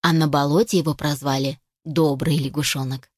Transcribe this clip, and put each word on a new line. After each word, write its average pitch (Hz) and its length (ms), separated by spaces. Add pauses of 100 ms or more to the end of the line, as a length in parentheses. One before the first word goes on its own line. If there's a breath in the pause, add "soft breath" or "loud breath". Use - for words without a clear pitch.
А 165 120
на 160 140
болоте 147 500
его 156 160
прозвали 135 640 (240)
«добрый 156 540
лягушонок» 135 800